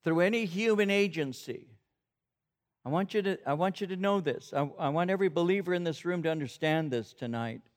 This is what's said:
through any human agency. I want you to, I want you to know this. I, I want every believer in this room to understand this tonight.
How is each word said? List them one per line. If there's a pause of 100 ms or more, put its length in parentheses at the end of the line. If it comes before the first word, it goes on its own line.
through
any
human
agency. (1200)
I
want
you
to,
I
want
you
to
know
this.
I, (120)
I
want
every
believer
in
this
room
to
understand
this
tonight. (160)